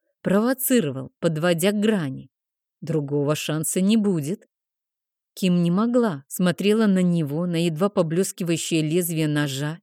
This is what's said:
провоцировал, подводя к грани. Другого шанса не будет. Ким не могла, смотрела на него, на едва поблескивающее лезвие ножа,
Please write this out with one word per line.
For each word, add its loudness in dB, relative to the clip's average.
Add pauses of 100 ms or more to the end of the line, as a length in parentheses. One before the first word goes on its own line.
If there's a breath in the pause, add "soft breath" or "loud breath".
(220)
провоцировал, 0
подводя 0
к -2
грани. -2 (500)
Другого -2
шанса -4
не 4
будет. -2 (880)
Ким 2
не 2
могла, 0
смотрела 2
на 4
него, 0
на 0
едва 0
поблескивающее -2
лезвие 0
ножа, -2